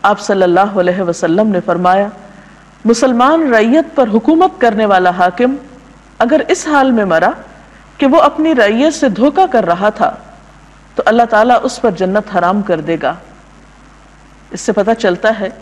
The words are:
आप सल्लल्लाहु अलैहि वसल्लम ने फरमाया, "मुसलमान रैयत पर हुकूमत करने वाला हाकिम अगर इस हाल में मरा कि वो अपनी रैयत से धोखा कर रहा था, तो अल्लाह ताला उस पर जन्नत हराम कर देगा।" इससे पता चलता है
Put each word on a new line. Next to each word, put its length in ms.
आप 120
सल्लल्लाहु 600
अलैहि 220
वसल्लम 460
ने 120
फरमाया, 520
"मुसलमान 680
रैयत 400
पर 140
हुकूमत 540
करने 240
वाला 260
हाकिम 460
अगर 200
इस 260
हाल 240
में 140
मरा 300
कि 60
वो 120
अपनी 360
रैयत 400
से 160
धोखा 360
कर 200
रहा 260
था, 460
तो 60
अल्लाह 220
ताला 320
उस 220
पर 120
जन्नत 400
हराम 300
कर 200
देगा।" 360
इससे 180
पता 220
चलता 360
है 200